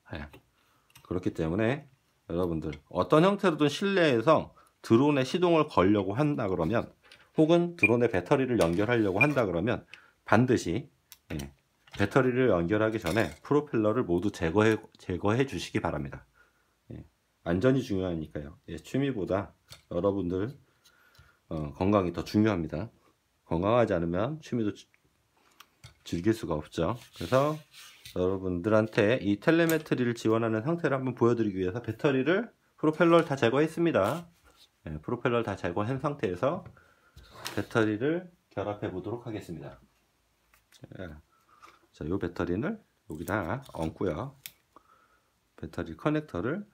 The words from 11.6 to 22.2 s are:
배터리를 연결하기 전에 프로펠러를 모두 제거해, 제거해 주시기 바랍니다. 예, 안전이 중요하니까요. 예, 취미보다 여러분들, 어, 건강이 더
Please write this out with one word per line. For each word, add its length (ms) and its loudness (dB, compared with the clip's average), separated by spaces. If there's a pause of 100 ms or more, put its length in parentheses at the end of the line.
배터리를 520 2
연결하기 500 2
전에 320 0 (100)
프로펠러를 640 0
모두 280 0
제거해, 460 2 (200)
제거해 480 -2
주시기 360 -6
바랍니다. 440 -6 (680)
예, 140 -16 (380)
안전이 380 2
중요하니까요. 760 -6 (120)
예, 80 -10
취미보다 760 -4 (380)
여러분들, 640 -2 (920)
어, 240 -8
건강이 400 2
더 100 -6